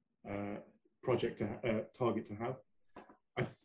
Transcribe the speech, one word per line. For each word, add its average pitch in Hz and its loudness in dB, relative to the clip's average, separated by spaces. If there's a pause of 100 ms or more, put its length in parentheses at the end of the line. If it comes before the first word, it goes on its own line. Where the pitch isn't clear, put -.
(300)
uh, 101 -2 (460)
project 117 2
to 107 0
ha-, 104 -2
uh, 110 4 (180)
target 113 2
to 104 -6
have. 120 -2 (840)
I - 2
th-, - -2